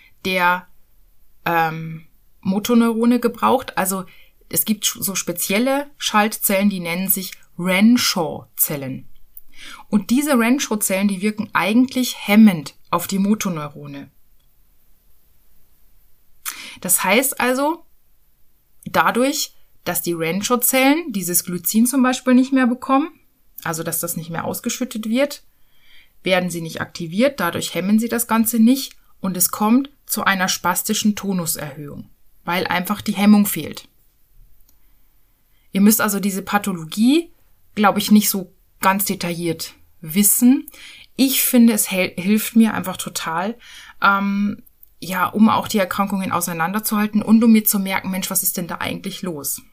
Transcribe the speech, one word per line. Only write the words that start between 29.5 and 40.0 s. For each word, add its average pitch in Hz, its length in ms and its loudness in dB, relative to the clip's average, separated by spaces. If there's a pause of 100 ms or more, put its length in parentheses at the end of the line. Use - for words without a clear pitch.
kommt 247 400 2 (220)
zu - 120 -4
einer 190 240 -2
spastischen 202 680 -2
Tonuserhöhung, 156 920 -8 (340)
weil 180 220 -2
einfach 180 340 -4
die - 140 -4
Hemmung 208 320 6
fehlt. - 420 -8 (1800)
Ihr 196 80 -2
müsst 214 220 6
also 202 180 -2
diese 190 220 -4
Pathologie, 208 920 0 (420)
glaub 202 220 2
ich, 202 140 -2
nicht 208 180 6
so 185 240 -6 (300)
ganz 190 240 2
detailliert 170 640 -6 (300)